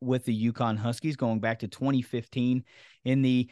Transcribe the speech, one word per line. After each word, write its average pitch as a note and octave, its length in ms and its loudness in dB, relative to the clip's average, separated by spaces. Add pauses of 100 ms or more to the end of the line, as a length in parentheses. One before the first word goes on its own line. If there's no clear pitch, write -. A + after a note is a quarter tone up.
with B2+ 240 0
the A#2+ 80 0
Yukon A2+ 420 0
Huskies, A#2+ 400 -4
going A2+ 240 0
back A2+ 200 -2
to G#2 100 -6
twenty C3+ 320 0
fifteen B2 640 -2 (400)
in C3 160 2
the B2+ 300 2